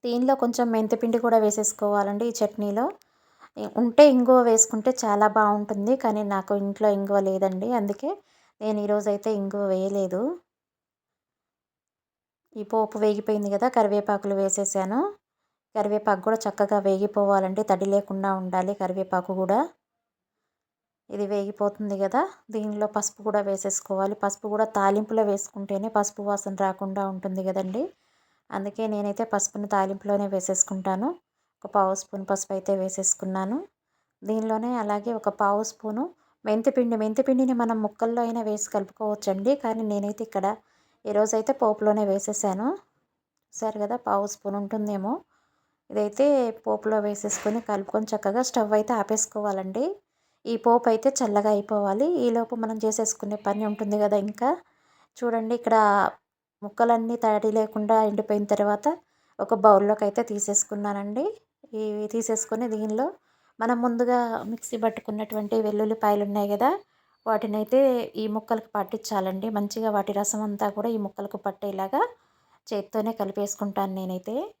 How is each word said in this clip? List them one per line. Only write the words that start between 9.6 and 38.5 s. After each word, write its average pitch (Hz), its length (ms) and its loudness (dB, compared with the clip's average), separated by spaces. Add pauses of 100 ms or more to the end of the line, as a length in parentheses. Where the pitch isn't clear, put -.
వేయలేదు. 190 480 -2 (2250)
ఈ 214 180 -8
పోపు 220 300 0
వేగిపోయింది 208 520 0
కదా, 233 220 2
కరివేపాకులు 202 640 0
వేసేసాను. 196 580 0 (760)
కరివేపాకు 208 520 0
కూడా 226 180 0
చక్కగా 202 420 0
వేగిపోవాలండి, 196 720 2 (100)
తడి 196 240 2
లేకుండా 196 360 0 (100)
ఉండాలి 185 400 -2
కరివేపాకు 185 500 -2 (120)
కూడా. 202 180 2 (1500)
ఇది 202 160 -4 (100)
వేగిపోతుంది 202 680 -4
కదా, 247 200 0 (340)
దీనిలో 214 400 -4
పసుపు - 320 -6
కూడా 208 220 0
వేసేసుకోవాలి. 196 720 -4
పసుపు 202 220 -4 (100)
కూడా 220 120 2 (120)
తాలింపులో 214 500 2
వేసుకుంటేనే 196 580 -6 (100)
పసుపు 202 240 -4 (100)
వాసన 196 220 -6 (120)
రాకుండా 190 360 -4 (120)
ఉంటుంది 185 360 -6
కదండి. 190 340 -4 (680)
అందుకే 202 380 -6
నేనైతే 208 300 -4 (100)
పసుపును 208 400 -4
తాలింపులోనే 202 580 0
వేసేసుకుంటాను. 190 760 -2 (480)
ఒక - 180 -16
పావు 190 240 4
స్పూన్ 196 300 -10
పసుపు 196 260 -2
అయితే 190 260 -2
వేసేసుకున్నాను. 190 760 -2 (680)
దీనిలోనే 220 440 -2 (100)
అలాగే 208 380 -4
ఒక 214 100 -2 (120)
పావు 202 280 2
స్పూను 220 340 -6 (440)
మెంతిపిండి, 233 560 2
మెంతిపిండిని 262 580 2
మనం 226 240 0
ముక్కల్లో 233 400 -2
అయినా 233 240 -4
వేసి 214 260 -4